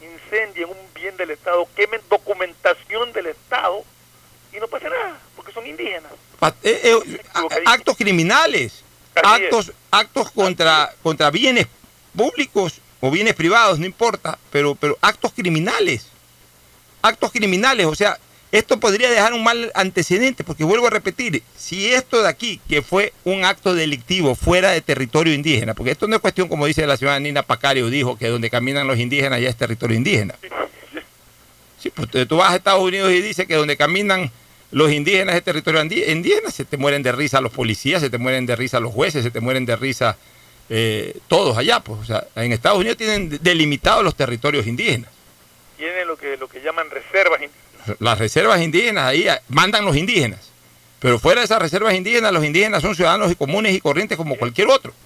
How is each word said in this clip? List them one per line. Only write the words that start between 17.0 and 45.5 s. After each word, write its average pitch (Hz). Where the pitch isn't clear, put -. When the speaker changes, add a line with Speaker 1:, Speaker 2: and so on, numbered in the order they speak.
Speaker 2:
actos 220
criminales, 214
o 156
sea, 202
esto 220
podría 220
dejar 226
un 226
mal 233
antecedente, 190
porque 151
vuelvo 214
a 233
repetir, 208
si 196
esto 254
de 208
aquí, 190
que 147
fue 202
un 190
acto 190
delictivo 156
fuera 180
de 170
territorio 151
indígena, 139
porque 123
esto 175
no 220
es 214
cuestión, 185
como 151
dice 156
la 143
señora 139
Nina 143
Pacario, 131
dijo 127
que 107
donde 117
caminan 135
los 131
indígenas 131
ya 127
es 120
territorio 113
indígena. 117
Sí, -
pues 120
tú, 127
tú 151
vas 185
a 180
Estados 196
Unidos 185
y 180
dices 185
que 165
donde 151
caminan 185
los 147
indígenas 185
es 175
territorio 156
andi-, 165
indígena, 170
se -
te 147
mueren 143
de 127
risa 135
los 120
policías, 131
se 135
te 120
mueren 127
de 123
risa 123
los 117
jueces, 151
se 120
te 120
mueren 127
de 120
risa, 120
eh, 107
todos 160
allá, 226
pues, 110
o 113
sea, 113
en 120
Estados 151
Unidos 220
tienen 208
de-, 147
delimitados 170
los 165
territorios 127
indígenas. 123